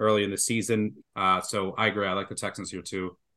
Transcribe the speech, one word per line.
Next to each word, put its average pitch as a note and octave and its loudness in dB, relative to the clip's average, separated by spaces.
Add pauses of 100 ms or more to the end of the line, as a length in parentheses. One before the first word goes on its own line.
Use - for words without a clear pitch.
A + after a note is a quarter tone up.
early G#2+ 4
in G2 -2
the F#2+ -4
season. A2 0 (100)
Uh, F#2+ 4
so F#2+ -2
I A2 2
agree. G2+ 0
I F#2 0
like G2 -2
the G2+ -10
Texans G2 -6
here F2+ -8
too. F#2 -6 (200)